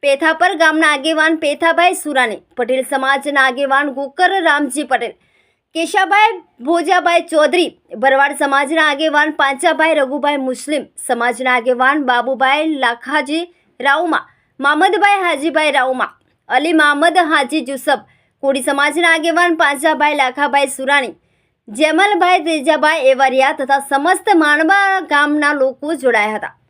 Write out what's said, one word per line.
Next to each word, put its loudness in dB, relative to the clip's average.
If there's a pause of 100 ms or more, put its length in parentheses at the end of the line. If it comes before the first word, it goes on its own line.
પેથાપર 2 (100)
ગામના 4
આગેવાન 0
પેથાભાઈ 2
સુરાણી, -2 (120)
પટેલ -2
સમાજના 0
આગેવાન -2
ગોકર -2 (140)
રામજી 0
પટેલ, -6 (560)
કેશાભાઈ 0 (340)
ભોજાભાઈ 2
ચૌધરી, 0 (320)
ભરવાડ 2
સમાજના 0
આગેવાન 0
પાંચાભાઈ 0
રઘુભાઈ -2
મુસ્લિમ, -6 (220)
સમાજના -2
આગેવાન 0
બાબુભાઈ 0 (160)
લાખાજી -2 (360)
રાઉમા, 0 (380)
મામદભાઈ 2
હાજીભાઈ -2
રાઉમા, -2 (400)
અલી 0
મામદ 2 (100)
હાજી 0
જુસફ, -2 (400)
કોળી -2
સમાજના 2
આગેવાન 0
પાંચાભાઈ 0
લાખાભાઈ 0
સુરાણી, -2 (520)
જેમલભાઈ 2
તેજાભાઈ 2
એવરિયા 2
તથા 0
સમસ્ત 0
માણબા 2
ગામના 0 (100)
લોકો -4
જોડાયા 0
હતા. -10 (140)